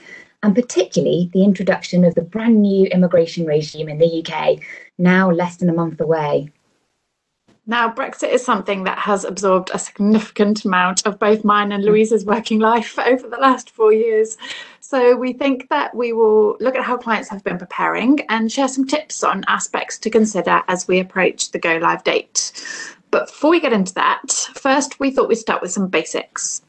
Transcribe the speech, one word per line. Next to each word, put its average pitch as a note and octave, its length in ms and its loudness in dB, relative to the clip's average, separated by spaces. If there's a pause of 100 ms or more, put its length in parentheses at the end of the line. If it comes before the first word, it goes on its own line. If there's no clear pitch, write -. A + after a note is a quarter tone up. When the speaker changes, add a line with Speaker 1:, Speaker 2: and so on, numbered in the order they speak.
(420)
Speaker 1:
and G#3 140 2
particularly F3 760 0
the F#3+ 100 4
introduction F#3 600 2
of E3+ 120 4
the E3 80 -2
brand A3 400 2
new G3 240 2
immigration F3 580 2
regime D#3 420 -2
in D3+ 120 -6
the E3 80 6
U E3 160 -2
K, D#3 360 -2 (380)
now F#3 320 4
less F3 280 -2
than F3+ 120 0
a E3 40 0
month E3 280 -4
away. D3+ 500 -2 (1160)
Speaker 2:
Now, A3+ 260 0
Brexit - 360 -6
is B3+ 140 2
something G3 420 -2
that - 120 -4
has G3+ 260 -2
absorbed F#3 480 0
a G3+ 80 -4
significant G#3 840 0
amount F#3 400 0
of G3+ 140 -4
both G#3+ 260 2
mine G#3 260 2
and G3+ 140 -2
Louise's G#3+ 400 4
working A3 320 0
life A3 420 2
<laughs> - 80 0
over B3+ 220 0
the A#3 80 -12
last C4 320 2
four G#3+ 240 4
years. A3 420 2 (440)
So B3 360 4
we B3+ 160 -4
think C4+ 380 -2
that D4 260 -2
we A#3 160 -2
will G#3+ 480 4
look B3+ 160 0
at B3+ 80 -2
how A#3+ 140 -4
clients A3+ 320 -4
have G3 160 -10
been F3+ 140 -4
preparing F3+ 680 0
and A3 240 -2
share C4+ 160 0
some C4+ 180 -2
tips - 380 -6
on - 240 -2
aspects - 520 -4
to A3 100 -4
consider F#3 580 2
as F#3 180 -2
we F#3 140 2
approach F#3 520 -2
the F3+ 80 -6
go-live E3 440 -2
date. - 480 -4 (580)
But - 180 0
before - 240 0
we E4+ 100 2
get C#4 100 0
into F#3+ 220 0
that, - 600 -2
first, C#4 460 -2
we C#4 100 0
thought C4 200 0
we'd A3+ 60 2
start - 260 -4
with F3+ 100 -8
some F#3+ 160 -2
basics. - 800 -6